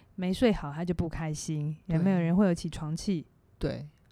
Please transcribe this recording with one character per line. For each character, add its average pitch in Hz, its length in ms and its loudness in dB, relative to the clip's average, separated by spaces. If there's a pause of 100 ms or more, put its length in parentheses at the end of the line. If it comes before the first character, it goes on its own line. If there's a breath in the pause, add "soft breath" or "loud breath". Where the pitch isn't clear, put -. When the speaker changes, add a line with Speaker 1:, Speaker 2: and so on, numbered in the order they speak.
(140 loud breath)
Speaker 1:
没 185 180 -2
睡 214 200 4
好， 147 180 -4
他 156 140 -6
就 175 100 0
不 165 140 -2
开 156 240 -4
心。 151 420 -4 (140)
Speaker 2:
对。 165 80 2
Speaker 1:
有 165 60 4
没 190 80 4
有 185 80 4
人 170 180 2
会 208 100 6
有 175 80 4
起 170 140 -6
床 156 260 -6
气？ 170 320 -2 (320)
Speaker 2:
对。 147 300 -4 (240)